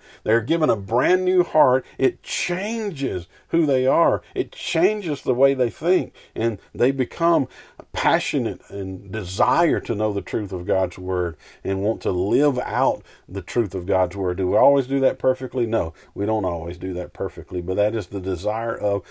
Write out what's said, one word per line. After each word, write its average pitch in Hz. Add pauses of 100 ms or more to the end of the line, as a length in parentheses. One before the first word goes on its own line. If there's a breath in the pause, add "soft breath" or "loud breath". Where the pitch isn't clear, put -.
(240 loud breath)
they're 113
given 151
a 117
brand 131
new 185
heart, 135 (140)
it 131
changes 175 (240 soft breath)
who 165
they 131
are. 139 (120 soft breath)
It -
changes 180
the 131
way 135
they 127
think, 165 (220 loud breath)
and 110 (140 soft breath)
they 123
become 190 (440 loud breath)
passionate 139
and 95
desire 113
to 110
know 107
the 101
truth 104
of 90
God's 95
word 90 (280 loud breath)
and 98
want 104
to 104
live 120
out 117 (240 soft breath)
the 92
truth 107
of 90
God's 92
word. 90
Do 92
we 101
always 135
do 139
that 131
perfectly? 127
No, 107 (200 soft breath)
we 101
don't 107
always 85
do 90
that 87
perfectly, 92
but 90
that 107
is 104
the 101
desire 104
of 101